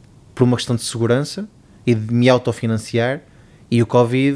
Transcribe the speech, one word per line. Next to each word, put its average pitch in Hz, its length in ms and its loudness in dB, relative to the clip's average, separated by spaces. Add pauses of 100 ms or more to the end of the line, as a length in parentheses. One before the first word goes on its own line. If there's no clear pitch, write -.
(340)
por 127 100 2
uma 123 120 4
questão 120 200 -4
de - 60 -8
segurança 127 640 -2 (380)
e 120 80 2
de 110 180 -4
me 120 160 4
autofinanciar, 120 920 -2 (500)
e 120 120 2
o 113 40 2
covid 127 500 2